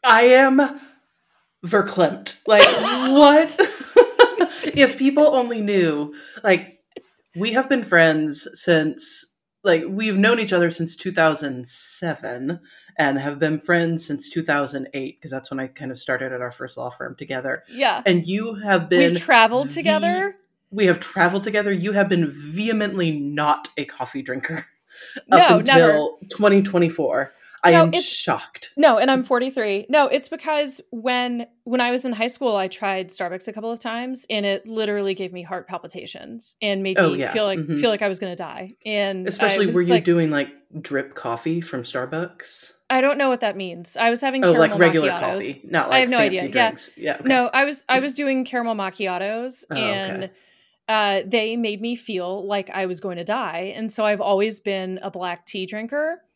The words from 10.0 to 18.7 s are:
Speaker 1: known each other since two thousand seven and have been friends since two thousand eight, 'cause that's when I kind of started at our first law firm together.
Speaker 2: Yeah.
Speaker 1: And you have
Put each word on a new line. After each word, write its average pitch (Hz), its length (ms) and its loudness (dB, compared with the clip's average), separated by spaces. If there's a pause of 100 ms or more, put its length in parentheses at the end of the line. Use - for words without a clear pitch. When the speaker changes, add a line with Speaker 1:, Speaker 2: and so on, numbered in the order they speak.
Speaker 1:
known 226 200 4
each 196 140 -2
other 175 180 2
since 165 240 -6
two - 160 -8
thousand 143 560 0
seven 135 920 -8 (360)
and 139 220 0
have 143 220 -6
been 151 200 0
friends 170 460 0
since - 220 -8
two 165 140 -6
thousand 143 520 -4
eight, 135 260 -10
'cause 139 120 -16
that's 131 180 -10
when 135 80 -8
I 131 100 -8
kind 131 220 -14
of 127 80 -12
started 131 340 -6
at 123 100 -8
our 123 100 -8
first - 240 -14
law 123 140 -10
firm 127 260 -12
together. 131 520 -8
Speaker 2:
Yeah. 247 380 -2
Speaker 1:
And 175 200 2
you 214 300 -4
have 196 320 0